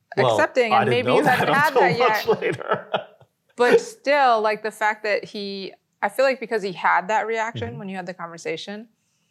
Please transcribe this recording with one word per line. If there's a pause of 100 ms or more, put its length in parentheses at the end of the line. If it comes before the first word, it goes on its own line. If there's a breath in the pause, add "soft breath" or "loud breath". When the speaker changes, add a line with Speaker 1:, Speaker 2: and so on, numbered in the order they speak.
(160)
Speaker 1:
Well,
Speaker 2:
accepting,
Speaker 1:
I
Speaker 2:
and
Speaker 1:
didn't
Speaker 2:
maybe
Speaker 1:
know
Speaker 2:
you
hadn't
Speaker 1:
that
Speaker 2:
had
Speaker 1:
until
Speaker 2:
that
Speaker 1:
much
Speaker 2:
yet.
Speaker 1:
later.
<laughs>
Speaker 2:
But
still,
like,
the
fact
that
he, (300)
I
feel
like
because
he
had
that
reaction
Speaker 1:
Mm-hmm.
Speaker 2:
when
you
had
the
conversation, (440)